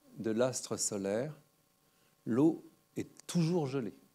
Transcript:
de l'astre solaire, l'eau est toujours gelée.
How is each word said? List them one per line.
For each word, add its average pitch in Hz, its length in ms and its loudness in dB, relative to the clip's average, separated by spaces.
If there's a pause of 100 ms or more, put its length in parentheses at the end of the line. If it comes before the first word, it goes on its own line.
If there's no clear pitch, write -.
(180)
de 113 140 -2
l'astre 117 460 0
solaire, 107 600 -2 (880)
l'eau 131 400 2 (320)
est 107 100 -6 (200)
toujours 170 400 2
gelée. 123 260 -4 (220)